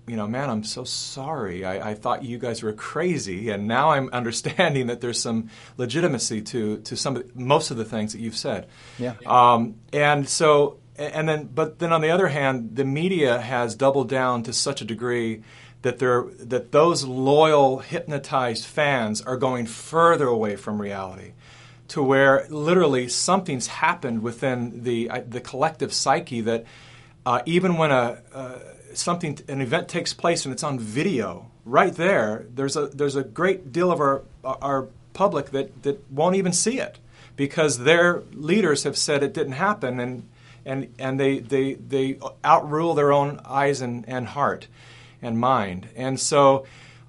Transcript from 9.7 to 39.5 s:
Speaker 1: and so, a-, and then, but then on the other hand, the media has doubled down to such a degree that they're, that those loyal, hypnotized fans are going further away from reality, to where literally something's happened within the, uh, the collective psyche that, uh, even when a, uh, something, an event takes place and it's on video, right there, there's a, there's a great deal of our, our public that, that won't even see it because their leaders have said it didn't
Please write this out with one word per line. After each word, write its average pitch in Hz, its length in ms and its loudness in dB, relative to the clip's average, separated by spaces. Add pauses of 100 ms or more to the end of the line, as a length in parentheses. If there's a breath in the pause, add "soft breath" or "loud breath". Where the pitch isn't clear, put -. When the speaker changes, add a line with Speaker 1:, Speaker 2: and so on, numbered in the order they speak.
Speaker 1:
and 147 340 2
so, 147 520 4 (180)
a-, 147 180 -8
and 156 140 0
then, 151 240 -2
but 156 240 -2
then 170 160 0
on 160 80 4
the 156 80 2
other 180 200 4
hand, 131 460 -2
the 135 100 0
media 143 560 2
has 120 340 -2
doubled 135 340 2
down 127 340 0
to 120 100 -6
such - 280 -4
a 120 40 -8
degree 113 580 -4 (400 loud breath)
that 123 160 -2
they're, 123 240 4 (160)
that 120 320 -4
those 147 340 4
loyal, 135 720 4
hypnotized 135 880 -4
fans 123 560 -2
are 127 160 -4
going 127 300 -2
further 160 600 2
away 107 280 0
from 104 260 -6
reality, 95 520 -10 (560 soft breath)
to 156 120 -4
where 135 480 6
literally 151 580 2
something's 180 600 -2
happened 143 560 -2
within 120 600 -4
the, 117 260 -2
uh, 123 200 -6
the 120 100 -10
collective 147 540 -4
psyche 135 480 -2
that, 113 240 -2 (600 soft breath)
uh, 120 200 2
even 175 320 2
when 156 140 2
a, 120 300 2 (120)
uh, 127 260 -14 (340)
something, 175 440 -4 (100)
an 139 140 -6
event 156 260 -2
takes - 260 -6
place - 320 0
and 135 80 -6
it's 117 100 -8
on 139 160 -4
video, 110 720 -4 (140)
right 165 320 4
there, 123 580 0
there's 139 220 -4
a, 147 120 -2
there's 139 280 -2
a 139 80 -2
great 170 480 -2
deal 175 200 2
of 165 100 0
our, 139 220 2 (200)
our 131 440 -4 (260)
public 175 380 0
that, 135 320 -6
that - 280 -4
won't 160 240 2
even 185 160 2
see 226 280 0
it - 180 -8 (380 soft breath)
because 139 420 0
their 170 460 4 (100)
leaders 156 500 2
have 143 140 -4
said 143 260 0
it 135 100 -2
didn't 135 200 -4